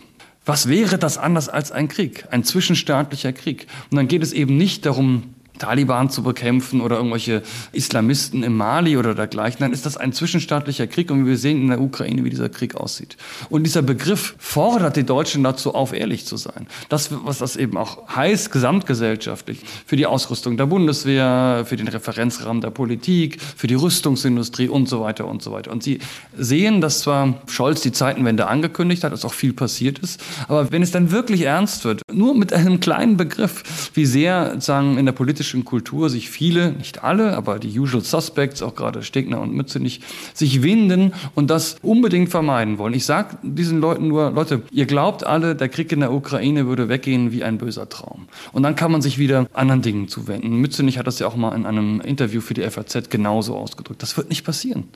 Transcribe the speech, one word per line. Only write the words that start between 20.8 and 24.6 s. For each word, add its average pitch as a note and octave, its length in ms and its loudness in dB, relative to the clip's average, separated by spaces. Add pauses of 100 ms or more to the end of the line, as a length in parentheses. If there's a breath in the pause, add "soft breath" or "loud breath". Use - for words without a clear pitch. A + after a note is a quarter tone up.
für A#2 120 -4
den G#2+ 100 -4
Referenzrahmen A2+ 760 -4
der A2+ 100 -4
Politik, C#3+ 680 0
für - 260 -6
die A#2+ 80 4
Rüstungsindustrie B2+ 920 2